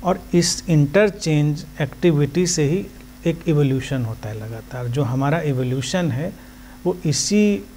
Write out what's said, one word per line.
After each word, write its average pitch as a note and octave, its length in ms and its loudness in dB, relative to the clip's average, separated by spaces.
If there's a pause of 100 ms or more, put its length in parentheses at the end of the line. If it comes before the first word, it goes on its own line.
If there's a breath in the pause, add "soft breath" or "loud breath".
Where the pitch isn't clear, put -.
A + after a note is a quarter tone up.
और F#3 160 0 (140)
इस E3+ 360 2
interchange D3+ 960 2 (160)
activity D3 640 2
से D#3+ 160 0
ही E3+ 220 0 (400)
एक E3+ 220 0
evolution C3+ 580 0
होता A2 240 -8
है G#2+ 60 -10
लगातार। A2+ 520 -10
जो C3 160 0
हमारा C3+ 380 0
evolution C3+ 720 -2
है D3+ 220 -4 (500 loud breath)
वो F3+ 220 0
इसी G3+ 600 2 (120)